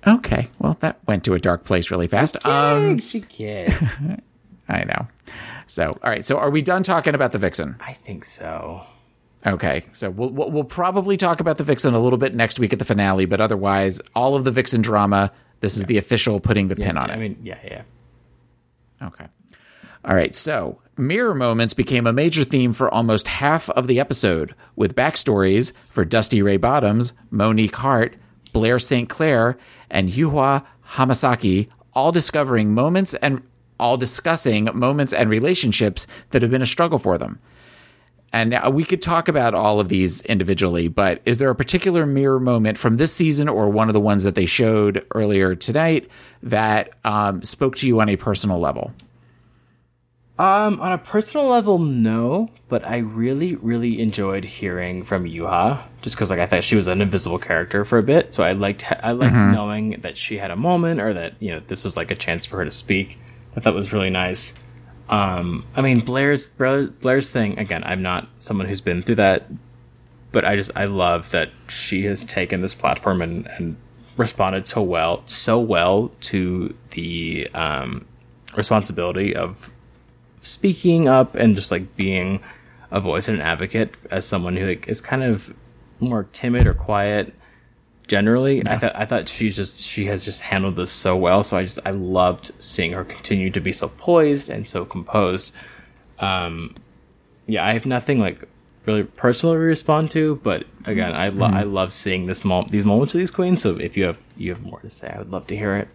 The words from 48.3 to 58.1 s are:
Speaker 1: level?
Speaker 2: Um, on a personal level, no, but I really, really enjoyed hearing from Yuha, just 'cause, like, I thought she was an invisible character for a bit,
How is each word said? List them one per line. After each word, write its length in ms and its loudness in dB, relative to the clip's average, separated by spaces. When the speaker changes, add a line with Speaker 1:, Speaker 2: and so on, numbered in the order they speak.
Speaker 1:
level? 340 -2
Speaker 2:
Um, 440 4
on 100 0
a 60 -2
personal 480 0
level, 320 4
no, 720 2
but 180 0
I 120 -2
really, 580 -2
really 460 0
enjoyed 420 -2
hearing 580 -6
from 220 -2
Yuha, 560 0
just 160 -6
'cause, 100 0
like, 120 0
I 60 2
thought 160 2
she 140 0
was 120 2
an 120 0
invisible 380 0
character 480 -2
for 100 2
a 60 4
bit, 320 2